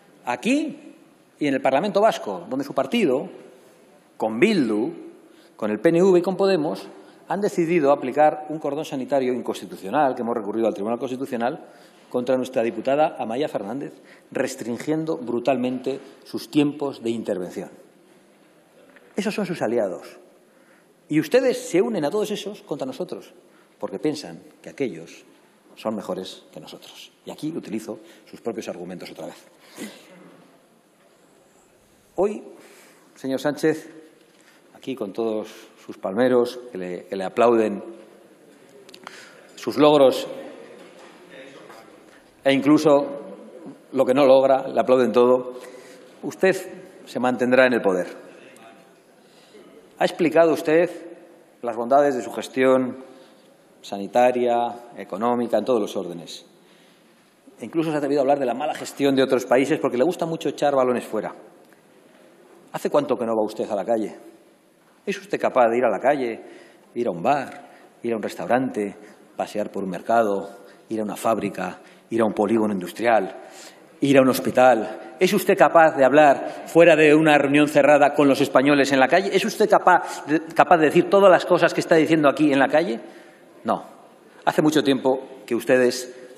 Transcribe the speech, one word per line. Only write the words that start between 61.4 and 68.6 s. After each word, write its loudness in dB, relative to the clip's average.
¿Hace -6
cuánto 0
que -4
no -2
va 0
usted -6
a -4
la -4
calle? -4
¿Es -6
usted -8
capaz 4
de 0
ir 0
a 2
la -2
calle, -2
ir -4
a -2
un -6
bar, -4
ir -4
a -4
un -6
restaurante, -4